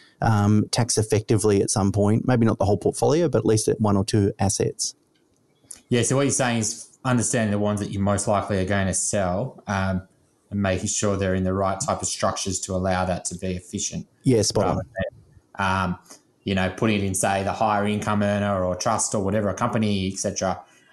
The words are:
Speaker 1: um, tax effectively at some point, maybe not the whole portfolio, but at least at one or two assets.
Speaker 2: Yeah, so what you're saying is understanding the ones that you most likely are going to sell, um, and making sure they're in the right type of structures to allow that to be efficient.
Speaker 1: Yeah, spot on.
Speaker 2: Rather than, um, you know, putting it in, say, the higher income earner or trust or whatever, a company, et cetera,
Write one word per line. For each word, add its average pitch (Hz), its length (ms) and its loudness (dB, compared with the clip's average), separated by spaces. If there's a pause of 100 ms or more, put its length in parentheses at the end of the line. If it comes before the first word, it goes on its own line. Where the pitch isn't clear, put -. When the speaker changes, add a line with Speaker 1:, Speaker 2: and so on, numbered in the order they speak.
(220)
Speaker 1:
um, 107 480 4
tax - 300 0
effectively 104 640 2
at - 80 -2
some 98 200 2
point, 104 360 2
maybe 120 180 4
not 107 140 2
the 98 60 2
whole 104 120 2
portfolio, 147 500 2
but 123 120 0
at 110 60 0
least 110 220 2
at 110 140 0
one 104 160 4
or 98 80 2
two 101 320 2
assets. - 560 -2 (920)
Speaker 2:
Yeah, 120 160 2
so 127 120 0
what 139 80 2
you're 139 80 2
saying 120 280 0
is - 300 -6 (140)
understanding 117 460 0
the 104 80 0
ones 104 220 0
that 104 100 -6
you 101 80 -6
most 98 300 0
likely 101 320 0
are 92 60 0
going 98 200 0
to 90 80 0
sell, 101 720 -2
um, 95 380 -2 (480)
and 101 100 -4
making 95 280 0
sure 101 280 0
they're 95 160 0
in 95 100 0
the 92 100 0
right 98 260 0
type - 240 -2
of - 40 -4
structures - 520 -4
to 95 160 -6
allow 92 300 0
that 87 200 -4
to 87 100 -8
be 92 200 -6
efficient. 90 500 -8 (180)
Speaker 1:
Yeah, 117 200 4
spot 101 220 0
on. - 120 0
Speaker 2:
Rather - 120 -6 (680)
than, 98 100 0
um, 92 320 -2 (440)
you 98 120 -2
know, 92 200 0
putting 110 240 2
it 98 40 -2
in, 98 100 -2
say, 98 300 0
the 98 80 -2
higher 104 340 0
income 104 380 0
earner 101 400 0
or 90 120 -2
trust 104 380 -2
or 104 100 -2
whatever, 101 260 0
a 90 40 -2
company, 104 580 -2
et 95 60 -10
cetera, 95 420 -4 (340)